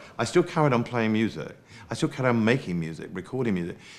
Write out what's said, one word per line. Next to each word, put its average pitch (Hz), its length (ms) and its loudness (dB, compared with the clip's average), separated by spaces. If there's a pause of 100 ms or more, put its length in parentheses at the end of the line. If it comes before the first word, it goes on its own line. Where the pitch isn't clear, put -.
(180)
I 117 60 0
still 170 180 4
carried 151 320 2
on 117 100 2
playing 113 280 0
music. 107 440 -2 (340)
I 123 40 -4
still 151 160 -2
carried 131 180 0
on 117 160 4
making 113 340 2
music, 78 360 -6
recording 110 400 -4
music, 87 220 -4 (220)